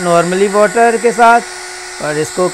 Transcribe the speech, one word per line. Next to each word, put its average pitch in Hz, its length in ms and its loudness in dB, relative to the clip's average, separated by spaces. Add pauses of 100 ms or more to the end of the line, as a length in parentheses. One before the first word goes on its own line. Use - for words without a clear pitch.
normally 175 480 0
water 214 480 2
के 226 160 0
साथ - 880 0
और 151 160 -4
इसको 175 360 -2